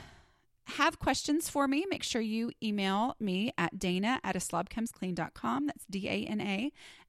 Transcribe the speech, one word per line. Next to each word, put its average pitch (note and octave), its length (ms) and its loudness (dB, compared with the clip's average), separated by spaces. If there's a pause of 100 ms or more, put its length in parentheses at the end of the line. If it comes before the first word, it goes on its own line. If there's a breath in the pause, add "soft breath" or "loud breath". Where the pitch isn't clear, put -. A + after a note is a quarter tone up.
(720 loud breath)
have D#4 280 2
questions D4+ 500 2
for C#4 160 2
me, C#4 240 2
make - 140 -4
sure A#3 180 0
you A3+ 300 0 (100)
email G#3 580 2
me G3 380 0
at F#3+ 220 0
dana G3 420 2
at F#3+ 140 -2
a F#3 40 -2
slob F3 300 -2
comes A3+ 220 -4
clean F#3 240 -4
dot E3 180 -4
com. B3 320 -2
That's - 240 -4
D G3 200 -4
A G#3 160 -2
N G#3 160 -2
A G#3 320 0 (360 loud breath)